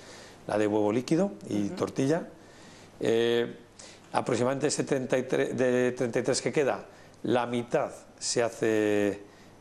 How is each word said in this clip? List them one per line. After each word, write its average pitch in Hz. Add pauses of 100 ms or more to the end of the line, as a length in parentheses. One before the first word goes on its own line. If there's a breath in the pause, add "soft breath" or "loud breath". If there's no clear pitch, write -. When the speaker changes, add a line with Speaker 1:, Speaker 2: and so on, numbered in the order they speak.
(460 loud breath)
Speaker 1:
la 104
de 107
huevo 104
líquido 160 (180)
y 104
Speaker 2:
Ujú. 90
Speaker 1:
tortilla. 139 (680 loud breath)
Eh, 117 (600 loud breath)
aproximadamente 127
ese 135
treinta 131
y 127
tres, 135
de 123
treinta 123
y 123
tres 120
que 127
queda, 117 (380 loud breath)
la 120
mitad 120 (280)
se -
hace 107 (400 loud breath)